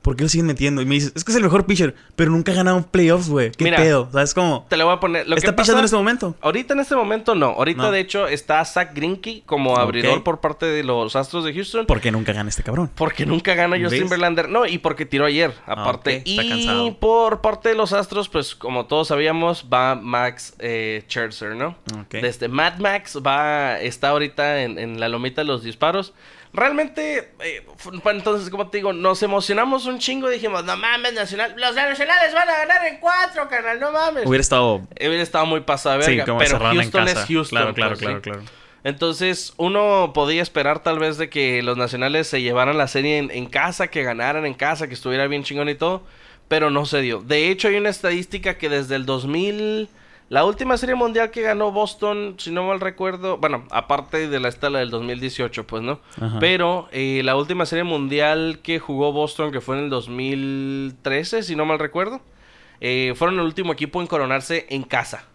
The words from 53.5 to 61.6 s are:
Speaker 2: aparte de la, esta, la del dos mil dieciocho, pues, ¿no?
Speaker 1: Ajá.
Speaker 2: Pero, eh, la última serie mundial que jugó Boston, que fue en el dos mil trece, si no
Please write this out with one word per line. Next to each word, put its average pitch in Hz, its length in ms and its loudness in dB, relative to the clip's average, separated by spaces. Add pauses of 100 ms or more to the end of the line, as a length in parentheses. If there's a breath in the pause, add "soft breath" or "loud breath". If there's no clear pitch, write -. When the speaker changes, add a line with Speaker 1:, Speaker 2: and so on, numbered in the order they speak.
Speaker 2:
aparte 143 580 -2
de 139 120 -2
la, 123 80 -2
esta, 139 200 -4
la 139 120 -2
del 123 100 -4
dos 117 120 -4
mil 123 160 -6
dieciocho, 123 480 -6
pues, 113 160 -6
¿no? 131 180 -6 (200 loud breath)
Speaker 1:
Ajá. 113 180 -2
Speaker 2:
Pero, 175 540 2
eh, 135 320 -2
la 131 120 2
última 170 280 0
serie 165 200 -2
mundial 151 800 0
que 165 180 -4
jugó 147 320 -2
Boston, 151 380 -2
que 131 120 -6
fue 131 160 -4
en 143 60 -4
el 143 60 -4
dos 120 200 -4
mil 135 880 -4
trece, 160 420 -2
si 170 140 -6
no 151 80 0